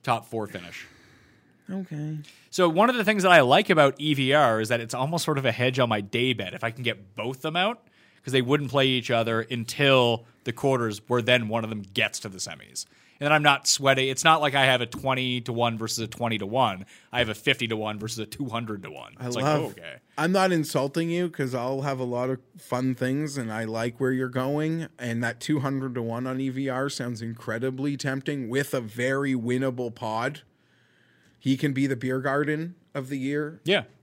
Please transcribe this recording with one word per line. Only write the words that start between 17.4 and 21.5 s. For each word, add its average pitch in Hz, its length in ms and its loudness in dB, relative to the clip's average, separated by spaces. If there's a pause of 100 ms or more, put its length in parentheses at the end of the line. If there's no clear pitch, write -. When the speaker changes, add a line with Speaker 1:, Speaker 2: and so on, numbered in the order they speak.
Speaker 1:
to 113 80 -2
one 107 240 -4
versus 110 180 -8
a 107 80 -6
two 135 220 -8
hundred 110 340 -8
to - 80 -14
one. 60 280 -16
Speaker 2:
I 123 100 -8
Speaker 1:
It's 120 80 -4
Speaker 2:
love, 113 80 -2
Speaker 1:
like, 151 180 4
oh, - 80 -4
okay. 82 240 -16 (240)
Speaker 2:
I'm 165 140 0
not 190 180 4
insulting 156 580 0
you, 170 220 -2
'cause 135 240 -4